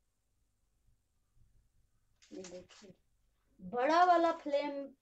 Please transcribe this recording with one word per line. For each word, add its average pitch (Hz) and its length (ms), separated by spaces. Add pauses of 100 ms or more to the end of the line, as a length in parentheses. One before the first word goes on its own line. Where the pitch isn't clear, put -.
(2250)
ये 190 120
देखिए, 180 520 (680)
बड़ा 254 440
वाला 339 300
flame 285 500 (180)